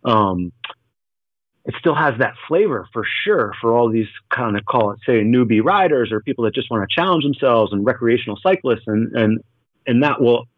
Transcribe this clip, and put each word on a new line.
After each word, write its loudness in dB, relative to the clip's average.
um, 0
it -8
still 0
has 0
that -2
flavor 0
for -6
sure 0
for 0
all 4
these -2
kind -2
of, -6
call 0
it, -12
say, 2
newbie 2
riders 2
or -2
people -4
that -2
just -6
wanna -2
challenge 0
themselves 0
and -2
recreational 0
cyclists. 0
And, -2
and, 2
and 2
that 0
will 2